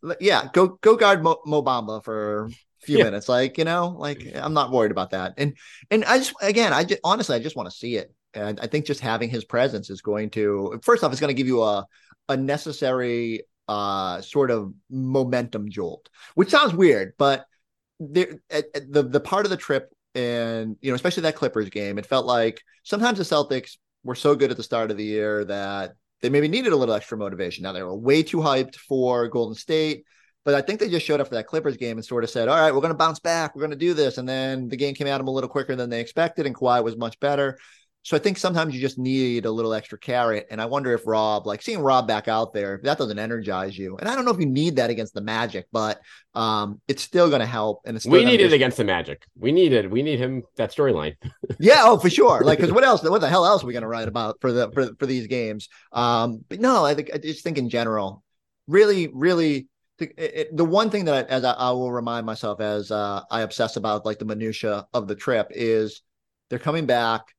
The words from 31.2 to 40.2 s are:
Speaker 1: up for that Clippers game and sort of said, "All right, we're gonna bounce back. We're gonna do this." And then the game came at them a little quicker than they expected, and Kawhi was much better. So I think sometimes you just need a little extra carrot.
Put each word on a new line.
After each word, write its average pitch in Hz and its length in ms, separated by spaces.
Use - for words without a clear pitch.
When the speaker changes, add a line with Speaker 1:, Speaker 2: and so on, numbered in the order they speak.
Speaker 1:
up 131 80
for 123 60
that 110 120
Clippers 151 300
game 117 220
and 110 60
sort 120 200
of 113 60
said, 120 180
"All 151 100
right, 156 140
we're 135 80
gonna 165 140
bounce 160 260
back. 165 340
We're 139 80
gonna 151 140
do 170 160
this." 139 240
And 127 100
then 131 420
the 123 80
game 139 180
came 143 120
at 139 120
them 131 100
a 131 40
little 131 180
quicker 135 260
than 123 140
they 117 100
expected, 160 460
and 127 80
Kawhi 123 280
was 113 140
much 117 240
better. 139 380
So - 140
I 220 40
think 202 180
sometimes 165 340
you 127 80
just 131 180
need 127 480
a 113 40
little 110 240
extra 107 240
carrot. 117 500